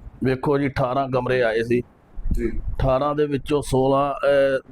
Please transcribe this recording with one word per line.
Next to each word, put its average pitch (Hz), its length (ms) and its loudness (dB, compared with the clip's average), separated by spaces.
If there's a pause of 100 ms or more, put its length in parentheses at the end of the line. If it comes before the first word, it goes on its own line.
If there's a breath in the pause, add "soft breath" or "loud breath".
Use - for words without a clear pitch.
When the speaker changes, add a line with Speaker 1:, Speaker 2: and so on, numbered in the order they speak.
(240)
Speaker 1:
ਵੇਖੋ 131 340 0
ਜੀ, 143 100 0
ਅਠਾਰਾਂ 135 420 -2
ਕਮਰੇ 127 320 0
ਆਏ 113 220 2
ਸੀ। 120 180 0 (500)
Speaker 2:
ਜੀ। 117 180 0
Speaker 1:
ਅਠਾਰਾਂ 135 680 0
ਦੇ 151 100 2
ਵਿੱਚੋਂ 143 360 -2
ਸੋਲਾਂ, 135 520 2
ਅਹ, 139 460 2 (120)